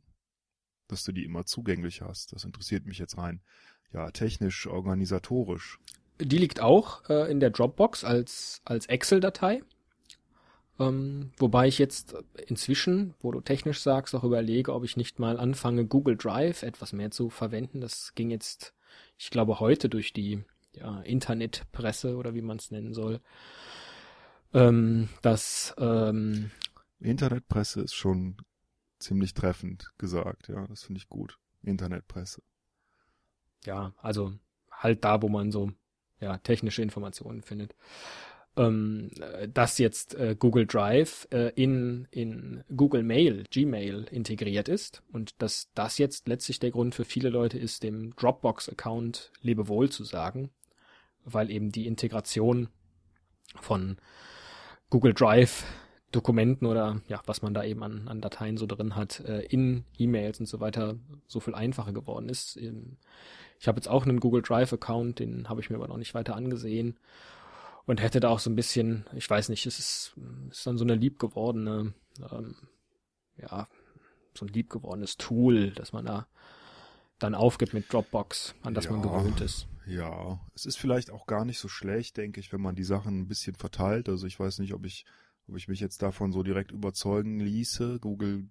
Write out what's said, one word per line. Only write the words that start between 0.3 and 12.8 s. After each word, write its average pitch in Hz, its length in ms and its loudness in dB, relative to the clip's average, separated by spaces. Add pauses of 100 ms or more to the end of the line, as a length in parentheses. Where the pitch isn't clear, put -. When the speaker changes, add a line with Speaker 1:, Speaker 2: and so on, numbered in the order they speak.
Speaker 1:
Dass - 160 -8
du - 80 -4
die 92 120 -6
immer 85 200 -8
zugänglich 87 580 -4
hast, 92 300 -12
das - 120 -12
interessiert - 420 -6
mich 92 120 -10
jetzt 90 200 -10
rein. 87 240 -6 (500)
Ja, 82 180 -6
technisch, - 560 -2
organisatorisch. 95 1120 -2 (420)
Speaker 2:
Die 147 180 2
liegt 175 220 2
auch, 147 480 6
äh, 151 220 4
in 143 100 2
der 127 100 6
Dropbox 151 540 2
als, - 600 -2
als 117 220 -4
Excel-Datei. 190 760 4 (1160)
Ähm, 135 600 -2
wobei 127 300 6
ich 131 100 4
jetzt - 360 0 (320)
inzwischen, 180 720 0